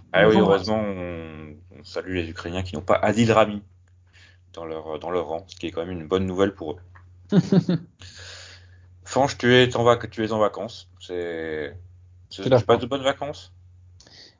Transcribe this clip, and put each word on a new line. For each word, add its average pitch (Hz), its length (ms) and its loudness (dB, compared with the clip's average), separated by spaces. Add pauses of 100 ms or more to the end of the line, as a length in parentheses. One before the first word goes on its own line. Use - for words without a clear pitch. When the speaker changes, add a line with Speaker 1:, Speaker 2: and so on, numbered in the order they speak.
(120)
Speaker 1:
Ah 98 160 6
oui, 110 80 6
Speaker 2:
Enfin, 98 80 6
Speaker 1:
heureusement, 98 360 2
on, 82 760 -10 (200)
on... 69 60 -20
salue 87 320 -10
les 85 160 -4
Ukrainiens 87 320 -8
qui 92 140 -10
n'ont 76 60 -10
pas - 120 0
Adil 110 380 2
Rami 104 320 2 (880)
dans 82 120 -14
leur, 80 360 -10
dans 82 100 -10
leur 87 160 -2
rang, 82 220 -8
ce - 80 -20
qui - 100 -10
est 78 60 -8
quand 82 120 -6
même 90 60 -10
une 85 160 -10
bonne 95 180 0
nouvelle 92 300 0
pour - 240 -10 (540)
eux. 208 40 4
Speaker 3:
<laughs> 185 40 4 (1600)
Speaker 1:
Franche, 131 320 0
tu 123 200 6
es 123 180 6
en 117 80 2
vac-, 117 260 4
tu 110 160 -4
es 107 60 -2
en 110 80 0
vacances. 104 500 -2 (120)
C'est, 80 760 -8 (540)
c'est, 98 140 -10
Speaker 3:
C'est - 40 -2
la 127 120 6
Speaker 1:
tu - 40 -4
passes 117 120 4
Speaker 3:
fin. 113 80 -2
Speaker 1:
de 120 40 -6
bonnes 135 140 -6
vacances ? 139 500 -6 (880)